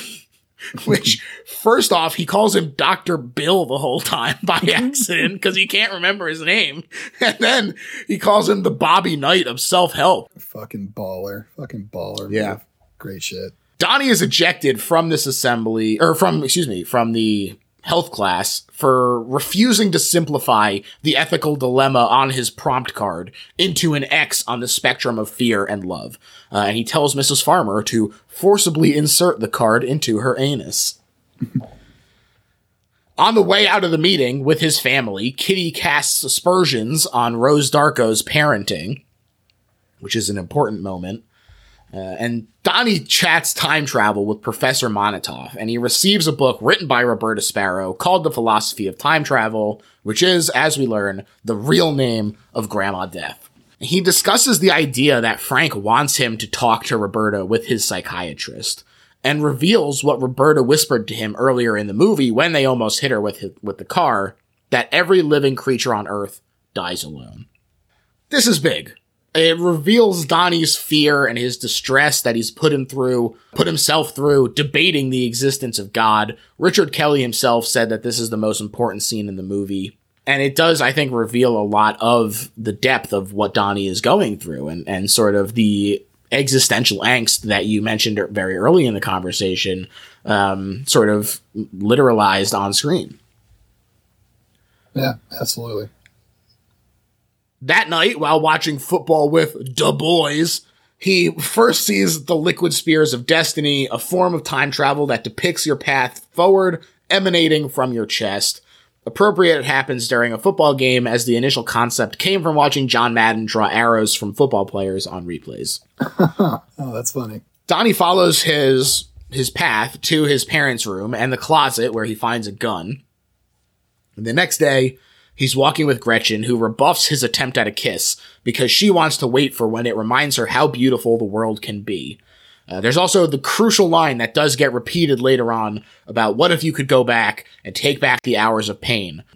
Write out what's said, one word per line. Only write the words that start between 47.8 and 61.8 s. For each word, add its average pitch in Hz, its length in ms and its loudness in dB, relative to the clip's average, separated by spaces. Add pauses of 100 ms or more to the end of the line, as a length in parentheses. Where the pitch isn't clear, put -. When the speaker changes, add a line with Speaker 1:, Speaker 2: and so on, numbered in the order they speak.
Speaker 1:
called 180 320 2
The 156 80 -2
Philosophy 110 560 0
of 90 100 -10
Time 151 240 2
Travel, 110 580 -2 (220)
which 107 180 -4
is, 175 300 2
as 147 260 0
we 139 120 -2
learn, 101 360 -4 (200)
the 110 100 -4
real 156 380 0
name 113 440 -2 (160)
of 107 160 -6
Grandma 98 380 -4
Death. 82 420 -12 (300)
He 156 220 -2
discusses 196 580 2
the 180 140 4
idea 139 480 2
that 113 180 0
Frank 135 380 -2
wants 117 400 0
him 117 220 -2
to 107 120 -10
talk 113 360 0
to 120 100 -2
Roberta 104 480 -2
with 113 220 -2
his 113 180 -2
psychiatrist, - 1000 -8 (400)
and 147 220 0
reveals 147 600 2
what 139 160 2
Roberta 135 440 4
whispered 127 440 2
to 113 60 -8
him 110 220 -6
earlier 120 420 2
in 104 80 -4